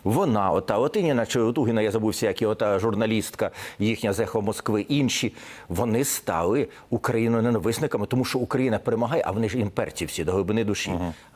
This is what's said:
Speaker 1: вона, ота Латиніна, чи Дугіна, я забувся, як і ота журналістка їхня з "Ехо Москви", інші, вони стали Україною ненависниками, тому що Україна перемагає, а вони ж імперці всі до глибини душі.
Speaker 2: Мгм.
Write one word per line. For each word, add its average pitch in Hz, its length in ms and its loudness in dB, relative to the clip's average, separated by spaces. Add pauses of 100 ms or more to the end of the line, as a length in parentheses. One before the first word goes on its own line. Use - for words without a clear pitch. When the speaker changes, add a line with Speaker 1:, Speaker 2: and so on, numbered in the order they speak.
Speaker 1:
вона, 107 480 2
ота 98 260 2
Латиніна, 143 480 2
чи - 140 -2
Дугіна, 117 420 2
я 107 100 2
забувся, 107 360 0
як 95 140 -2
і 113 40 4
ота 104 340 2
журналістка 110 720 0 (280)
їхня 104 340 0
з 101 60 0
"Ехо 110 220 0
Москви", 104 400 0
інші, 131 520 0 (360)
вони 110 340 0
стали 101 640 0 (220)
Україною 113 540 0
ненависниками, 113 640 0
тому 123 200 0
що - 140 -2
Україна 123 400 0
перемагає, 120 460 0
а - 60 0
вони 110 180 0
ж 123 100 -2
імперці 104 460 -2
всі 78 180 -6
до 82 80 0
глибини 98 320 2
душі. 101 280 -2
Speaker 2:
Мгм. 87 220 -4 (220)